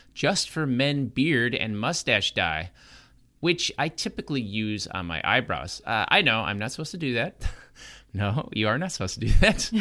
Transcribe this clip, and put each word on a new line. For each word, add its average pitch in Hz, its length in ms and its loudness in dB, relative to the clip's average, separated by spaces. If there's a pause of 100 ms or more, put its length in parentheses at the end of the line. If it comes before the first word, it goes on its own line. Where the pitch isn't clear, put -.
(140)
Just - 360 0
for 156 160 -2
Men 135 420 2
beard 123 460 2
and 107 240 -2
mustache 117 560 0
dye, 85 360 -2 (720)
which 170 360 0
I 151 120 -2
typically - 520 -6
use 107 460 -4
on 92 180 -6
my 82 180 -6
eyebrows." 92 600 0
Uh, 110 220 0
I 196 140 4
know, 113 200 2
I'm 101 180 -4
not 110 120 -6
supposed 156 200 -10
to 190 60 -12
do 143 180 -2
that. 131 340 -4
<laughs> - 40 -4 (580)
No, 101 420 -2
you 107 140 0
are 117 120 2
not 180 120 -4
supposed - 220 -4
to - 60 -10
do 107 140 0
that. - 360 8 (120)